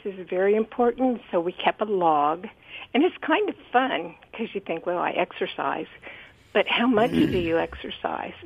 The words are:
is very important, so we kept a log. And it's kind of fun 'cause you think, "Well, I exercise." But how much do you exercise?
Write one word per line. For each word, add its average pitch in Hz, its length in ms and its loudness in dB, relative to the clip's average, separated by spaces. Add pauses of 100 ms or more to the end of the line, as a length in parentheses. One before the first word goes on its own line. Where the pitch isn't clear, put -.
is 185 240 -10
very 196 260 4
important, 240 680 0 (100)
so 175 100 2
we 175 100 -2
kept - 300 -2
a 220 40 -2
log. 170 640 2 (460)
And 269 100 4
it's 359 140 2
kind 349 320 0
of - 60 -4 (180)
fun 175 420 0 (160)
'cause 220 220 -6
you 196 80 -6
think, 165 240 -6
"Well, 175 140 -2
I 156 120 -2
exercise." 160 760 -4 (640)
But 196 140 4
how 240 200 2
much 220 240 4
do - 260 2
you 165 200 0
exercise? - 760 -6 (120)